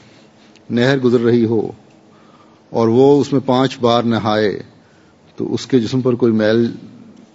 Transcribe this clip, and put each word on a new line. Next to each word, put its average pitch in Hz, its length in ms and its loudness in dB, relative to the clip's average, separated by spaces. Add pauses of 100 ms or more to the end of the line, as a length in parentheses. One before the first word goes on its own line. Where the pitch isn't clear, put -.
(720)
نہر 127 280 0
گزر 123 220 2
رہی 117 240 2
ہو 107 280 -2 (1000)
اور 113 180 0
وہ 139 320 4
اس 135 120 -4
میں 135 140 0
پانچ 131 340 0
بار 120 220 2
نہائے 107 600 -2 (760)
تو 113 180 -6
اس - 120 -8
کے 131 140 2
جسم 127 200 -4
پر 123 140 -2
کوئی 120 180 0
میل 110 400 0 (640)